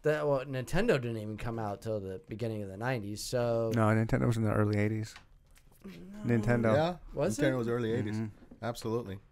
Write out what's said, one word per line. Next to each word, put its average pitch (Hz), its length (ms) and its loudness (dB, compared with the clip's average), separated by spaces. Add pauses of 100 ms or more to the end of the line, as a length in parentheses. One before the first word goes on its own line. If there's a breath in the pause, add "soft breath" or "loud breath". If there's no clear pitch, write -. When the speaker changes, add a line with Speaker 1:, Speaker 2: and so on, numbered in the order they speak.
Speaker 1:
that, 151 240 2
well, 135 180 2
Nintendo 143 440 0 (120)
didn't 117 180 -4
even 107 180 -6
come 113 220 -4
out 101 240 -4
till 110 180 -2
the 95 280 -8
beginning 110 340 -4
of 98 60 -8
the 95 80 -10
nineties, 107 460 -4
so 117 520 0
Speaker 2:
No, 113 120 4
Nintendo 113 400 4
was 117 100 4
in 113 60 0
the 107 100 2
early 107 260 4
eighties. 107 360 0 (680)
Speaker 1:
No. 120 540 -4
Speaker 2:
Nintendo. 117 360 4
Speaker 3:
Yeah. 165 220 4 (180)
Speaker 1:
Was 165 240 0
Speaker 3:
Nintendo 135 140 2
Speaker 1:
it? 131 40 0
Speaker 3:
was 117 120 -2
early 117 240 0
eighties. 104 240 -2
Speaker 2:
Mm-hmm. - 480 -8
Speaker 3:
Absolutely. 110 540 -4 (140)